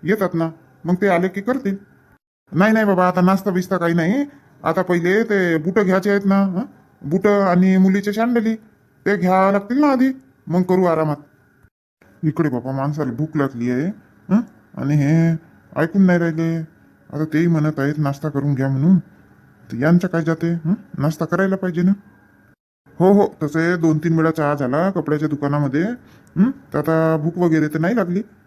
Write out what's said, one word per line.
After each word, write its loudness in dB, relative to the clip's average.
येतात -2
ना, -2
मग 0
ते 0
आले 2
की -8
करतील. -4
नाही, 2
नाही 2
बाबा, 2
आता 0
नाश्ता 2
बिस्ता -2
काही 0
नाही. 0
आता 0
पहिले 0
ते 0
बुटं 0
घ्यायचे 2
आहेत 0
ना, 4
हं? -2
बुटं 2
आणि 4
मुलीचे 2
शँडली 0
ते 2
घ्यावं 2
लागतील -2
ना 4
आधी, 2
मग 0
करू 2
आरामात. 0
इकडे 0
बाबा, -6
माणसाला -4
भूक -6
लागली -2
आहे, -2
हं? 4
आणि -2
हे 2
ऐकून 0
नाही 4
राहिले. -4
आता -4
तेही 0
म्हणत 0
आहेत -2
नाश्ता -4
करून -2
घ्या -2
म्हणून, 2
तर -8
यांचं 2
काय -2
जाते, -2
हं? -2
नाश्ता -2
करायला -2
पाहिजे -4
ना. 4
हो, 4
हो, 2
तसे 0
दोन 2
तीन 0
वेळा 2
चहा -2
झाला 0
कपड्याच्या -2
दुकानामध्ये, -2
हं? 4
तर -8
आता 2
भूक -4
वगैरे 2
तर -4
नाही 0
लागली. -2